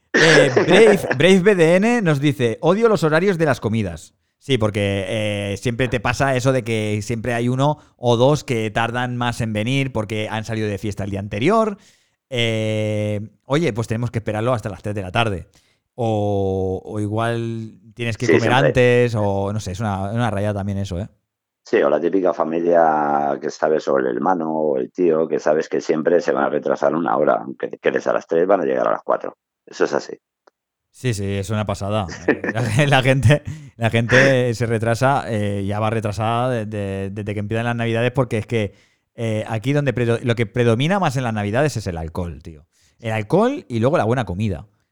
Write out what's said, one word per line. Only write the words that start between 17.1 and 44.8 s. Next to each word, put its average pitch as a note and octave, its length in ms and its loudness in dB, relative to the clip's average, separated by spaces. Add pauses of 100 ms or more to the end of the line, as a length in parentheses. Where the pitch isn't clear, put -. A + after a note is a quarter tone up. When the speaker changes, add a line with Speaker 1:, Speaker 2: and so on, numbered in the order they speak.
Speaker 1:
tienes A#2+ 240 -6
que B2 80 -4
Speaker 2:
Sí, - 60 4
Speaker 1:
comer A#2+ 180 4
Speaker 2:
siempre. C#3 200 4
Speaker 1:
antes, B2 460 4
o G2+ 380 0
no G#2+ 60 -6
sé, F#2+ 140 -8
es G2 80 -8
una, G2 300 -2
una A#2 200 -2
raya G#2 220 -2
también G2 240 -4
eso, G2 200 -4
¿eh? G#2+ 120 -6 (540)
Speaker 2:
Sí, - 200 0
o C#2+ 60 2
la D2+ 120 2
típica E2+ 320 2
familia D#2+ 1040 2
que D2+ 120 -8
sabes, D#2 380 -2
o C#2 100 2
el C2 80 0
hermano, D#2+ 440 -2
o D#2 260 -2
el B1+ 140 -4
tío, D#2+ 360 2
que D2+ 100 -2
sabes D#2 320 0
que D2 120 -2
siempre D#2+ 400 2
se - 100 0
van C2+ 140 0
a C2 40 -2
retrasar C#2+ 460 0
una C#2+ 220 0
hora, C#2 260 4
aunque B1+ 240 -8
te A1 100 -14
quedes C2 300 -2
a B1 60 2
las A1+ 120 -6
tres, E2+ 220 2
van F#2+ 140 4
a D2+ 40 -2
llegar B1+ 220 0
a A1 40 0
las G#1+ 120 -4
cuatro. - 340 -4 (280)
Eso - 180 -4
es D2 100 0
así. - 200 -6 (760)
Speaker 1:
Sí, B2+ 240 -4
sí, G2+ 120 -4 (100)
es G2 140 -6
una G#2+ 160 -2
pasada. G2+ 420 -4 (200)
Speaker 2:
<laughs> - 260 -2
Speaker 1:
La, A#2+ 340 0
la C#3 160 4
gente, C3+ 400 4 (340)
la A2+ 120 -2
gente B2 680 4
se A#2 100 -4
retrasa, A#2 640 0
eh, G2+ 380 -2
ya G2+ 140 -4
va A2 100 0
retrasada A2+ 600 -2
de-, A#2 160 -2
de-, G2 460 -6
desde G#2 220 -6
que G#2 60 -4
empiezan A2 260 -4
las A#2+ 100 -2
Navidades, A#2 360 0
porque B2 280 -2
es G2+ 80 -6
que, G#2+ 260 -2 (420)
eh, A2 320 -4
aquí A2 260 -4
donde C#3+ 200 0
predo-, A#2 300 0
lo A#2+ 120 0
que A2+ 100 0
predomina B2 540 2
más D3+ 180 0
en C3+ 60 -2
las A#2 100 -2
Navidades A2 440 0
es G#2 100 -6
el F2 100 -4
alcohol, E2 440 -8
tío. D#2 240 -20 (340)
El A2+ 120 -8
alcohol F3 580 0
y A#2 100 -4
luego C3+ 180 2
la B2+ 80 2
buena A#2+ 200 0
comida. F2+ 420 -4 (240)